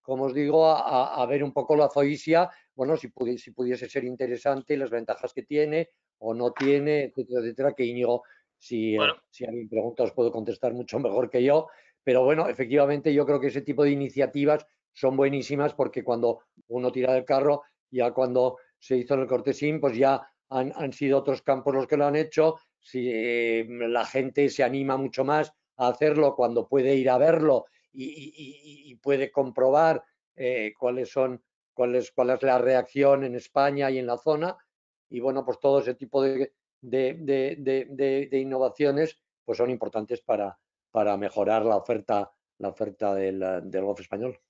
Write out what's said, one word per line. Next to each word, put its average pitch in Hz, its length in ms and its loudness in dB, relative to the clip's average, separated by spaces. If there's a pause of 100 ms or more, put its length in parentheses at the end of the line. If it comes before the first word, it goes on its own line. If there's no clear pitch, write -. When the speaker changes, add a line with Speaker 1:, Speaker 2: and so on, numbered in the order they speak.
Speaker 1:
como 131 240 -4
os 131 80 -2
digo, 151 340 4
a, 156 120 4
a, 135 420 0
a 123 40 2
ver 139 180 -2
un 143 80 -4
poco 147 240 0
la 147 140 4
zoisia, 156 600 2 (240)
bueno, 135 220 -2
si 131 140 -10
pudi-, 123 280 -4
si 113 140 -20
pudiese 123 380 -6
ser 127 160 -6
interesante, 127 720 -2
las 135 120 -4
ventajas 117 440 -6
que 123 100 -10
tiene 151 460 -2 (300)
o 113 140 -6
no 120 200 -2
tiene, 143 500 2
etcétera, 123 380 -4
etcétera, 120 320 -2
que 131 100 -4
Íñigo, 120 400 0 (340)
si, 110 380 -2
eh, - 20 2
Speaker 2:
Bueno. 147 180 0 (140)
Speaker 1:
si - 160 -12
alguien 113 240 -10
pregunta, 113 340 -2
os 107 100 -2
puedo 117 180 2
contestar 113 420 -4
mucho 120 260 -8
mejor 117 300 0
que 123 140 2
yo, 147 240 4 (340)
pero 127 220 4
bueno, 156 240 4
efectivamente 143 680 2
yo 143 120 2
creo 143 140 2
que 131 80 -2
ese 139 140 -4
tipo 147 220 -2
de 143 80 4
iniciativas 143 760 0 (280)
son 135 240 0
buenísimas 139 560 0
porque 131 300 -4
cuando 117 360 0 (300)
uno 123 220 -2
tira 127 220 0
del 131 120 0
carro, 139 380 0 (280)
ya 123 200 0
cuando 127 460 0 (220)
se - 180 -2
hizo 123 180 -2
en 131 60 0
el 127 60 -2
Cortesín, 143 540 -2
pues 127 160 0
ya 135 280 2 (240)
han, 131 260 -4
han 139 180 -6
sido 139 260 0
otros 135 220 -2
campos 131 340 0
los 131 100 0
que 151 120 0
lo 143 100 2
han 143 80 0
hecho, 156 400 2 (240)
si, 127 320 -6
eh, 113 580 -2
la 120 360 -2
gente 139 440 0
se 127 140 0
anima 135 340 -2
mucho 131 260 -4
más 147 300 0 (240)
a 123 120 2
hacerlo 147 460 2
cuando 117 320 0
puede 135 280 2
ir 131 140 2
a 127 80 4
verlo 151 480 4 (260)
y, 131 140 -14
y, 147 300 -16
y, 147 560 -20
y 123 40 -20
puede 135 360 -2
comprobar, 135 720 2 (320)
eh, 120 420 -4
cuáles 123 340 -4
son, 131 320 -2 (300)
cuál 123 220 0
es, 120 160 0
cuál 123 180 0
es 127 120 0
la 131 160 4
reacción 131 640 2
en 123 120 -6
España 139 560 0
y 131 80 -2
en 127 60 -4
la 120 120 -2
zona. 160 400 -2 (520)
Y 127 100 -10
bueno, 131 240 -2
pues 120 160 -4
todo 139 200 4
ese 123 160 -4
tipo 135 260 -2
de, 135 320 0 (280)
de, 131 380 -2
de, 139 380 -2
de, 135 320 -2
de, 139 380 -2
de 135 120 0
innovaciones, 135 800 0 (260)
pues 110 140 -4
son 120 120 0
importantes 110 520 -6
para, 104 360 -2 (340)
para 104 260 0
mejorar 104 480 0
la 110 120 2
oferta, 104 540 -2 (280)
la 101 100 -6
oferta 101 460 -4
del, 95 280 -2 (200)
del 95 200 -4
golf 98 160 -4
español. 110 400 -8 (100)